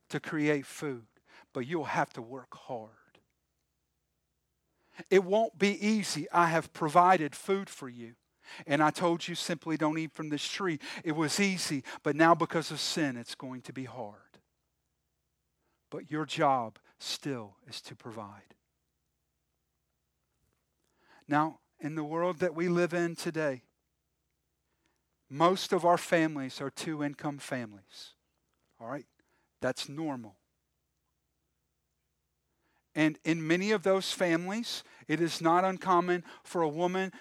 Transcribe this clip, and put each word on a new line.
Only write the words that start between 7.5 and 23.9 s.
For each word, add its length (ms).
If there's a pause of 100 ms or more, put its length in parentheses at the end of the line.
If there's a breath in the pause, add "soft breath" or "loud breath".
for 200
you. 260 (520 loud breath)
And 160
I 80
told 360
you 80
simply 420
don't 220
eat 140
from 160
this 180
tree." 320 (240 loud breath)
It 100
was 280
easy, 420 (220 loud breath)
but 100
now 220
because 340
of 100
sin, 360
it's 180
going 280
to 100
be 120
hard. 540 (1500)
But 200
your 140
job 540 (200)
still 580 (120)
is 120
to 160
provide. 580 (2750 soft breath)
Now, 340 (180)
in 160
the 100
world 360
that 140
we 140
live 240
in 240
today, 460 (1700)